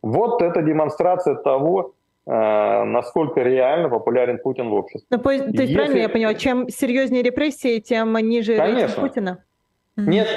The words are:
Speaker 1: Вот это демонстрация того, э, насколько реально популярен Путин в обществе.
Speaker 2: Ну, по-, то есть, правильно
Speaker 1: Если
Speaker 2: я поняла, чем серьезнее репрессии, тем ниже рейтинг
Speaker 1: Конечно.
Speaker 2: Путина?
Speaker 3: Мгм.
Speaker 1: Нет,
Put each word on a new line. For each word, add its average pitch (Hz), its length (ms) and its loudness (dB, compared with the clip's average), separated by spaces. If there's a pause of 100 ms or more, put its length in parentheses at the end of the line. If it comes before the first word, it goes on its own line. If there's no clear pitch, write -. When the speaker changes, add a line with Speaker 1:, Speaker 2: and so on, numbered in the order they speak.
Speaker 1:
Вот 214 420 0
это 170 200 2
демонстрация 156 720 0
того, 156 580 0 (340)
э, 107 580 2
насколько 123 560 0
реально 131 480 2
популярен 120 500 0
Путин 117 300 -4
в 107 60 -2
обществе. - 360 -4
Speaker 2:
Ну, 247 80 0
по-, 277 120 0
то - 20 2
есть, 269 420 0
правильно 285 200 2
Speaker 1:
Если 254 60 4
Speaker 2:
я 220 80 0
поняла, 220 260 0
чем 247 340 -2
серьезнее 247 540 0
репрессии, 247 580 0
тем 226 380 -2
ниже 226 340 0
рейтинг 214 240 2
Speaker 1:
Конечно. 220 260 -2
Speaker 2:
Путина? 202 360 -4 (580)
Speaker 3:
Мгм. 208 140 -2
Speaker 1:
Нет, 214 260 2